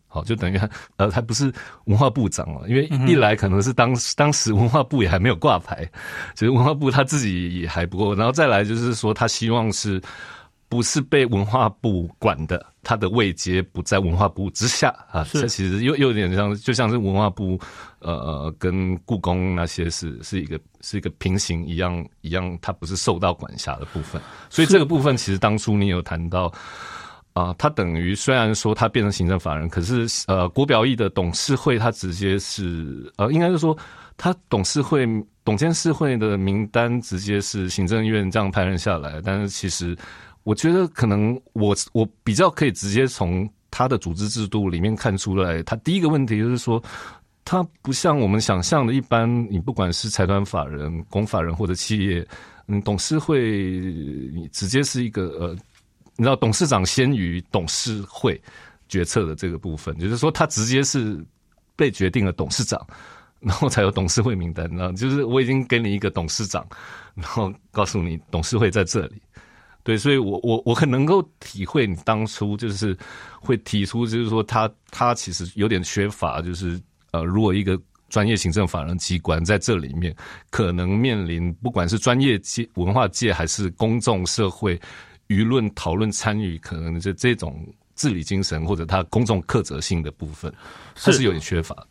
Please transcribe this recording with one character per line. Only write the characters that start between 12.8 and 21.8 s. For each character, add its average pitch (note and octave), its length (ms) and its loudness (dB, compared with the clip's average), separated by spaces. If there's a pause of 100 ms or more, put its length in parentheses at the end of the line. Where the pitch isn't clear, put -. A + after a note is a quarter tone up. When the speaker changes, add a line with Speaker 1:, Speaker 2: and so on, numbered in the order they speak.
Speaker 1:
他 - 140 0
的 G#2 140 0
位 G#2 240 2
阶 F2+ 280 0
不 F2+ 200 -6
在 G2 180 0
文 F2 160 2
化 G2 140 4
部 F#2+ 220 -6
之 A2+ 180 0
下 - 180 0 (240)
啊， E2 140 -2
Speaker 2:
是。 D3 160 -2
Speaker 1:
这 B2 60 0
其 F#2+ 200 -2
实 G2 160 0
又， C#3 140 2
又 C#3 100 4
有 A#2+ 60 2
点 F#2+ 200 2
像， G2+ 220 2
就 G#2+ 160 -2
像 A#2 180 2
是 A2+ 60 2
文 G2 180 0
化 G2+ 160 4
部， F#2 300 -2 (400)
呃， E2+ 140 -4
呃， D2+ 440 -6
跟 F#2 420 0
故 G#2 200 -4
宫 F2+ 340 0
那 E2+ 120 0
些 E2 240 -4
是， D#2 340 -6
是 F#2 180 -4
一 D2 40 -6
个， D2+ 120 -8 (220)
是 - 180 -8
一 F#2+ 40 -4
个 F#2 160 -4
平 F#2 200 0
行 E2+ 300 -4
一 E2 80 -6
样， F2 300 -2 (160)